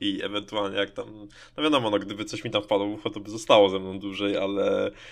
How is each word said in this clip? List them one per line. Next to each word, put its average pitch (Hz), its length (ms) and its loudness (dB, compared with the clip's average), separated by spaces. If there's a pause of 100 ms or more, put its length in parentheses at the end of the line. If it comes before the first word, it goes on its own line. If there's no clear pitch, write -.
i 98 220 -2
ewentualnie 101 540 -4
jak 98 140 0
tam, 107 360 -12 (300)
no 151 60 -4
wiadomo, 139 260 4
no, 104 100 4
gdyby 101 260 -8
coś - 180 -10
mi 117 80 -6
tam 104 120 0
wpadło 101 240 2
w 107 60 -4
ucho, 107 160 -6
to 104 100 -10
by 104 120 -14
zostało 110 380 6
ze 95 100 -2
mną 95 200 -8
dłużej, 98 380 -4
ale, 98 540 0 (200)